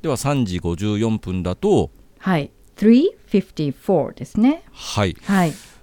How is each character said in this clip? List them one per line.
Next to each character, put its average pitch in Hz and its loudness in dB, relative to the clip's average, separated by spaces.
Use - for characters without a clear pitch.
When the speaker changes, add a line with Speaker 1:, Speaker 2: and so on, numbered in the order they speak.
Speaker 1:
で 165 -6
は 131 0
三 135 0
時 90 -4
五 85 -4
十 104 -2
四 110 0
分 92 -6
だ 90 -4
と？ 156 0
Speaker 2:
は 185 -2
い。 143 -6
three 240 4
fifty-four 160 -2
で - -14
す - -4
ね。 285 2
Speaker 1:
は - -4
い。 85 -2
Speaker 2:
は 190 2
い。 156 -2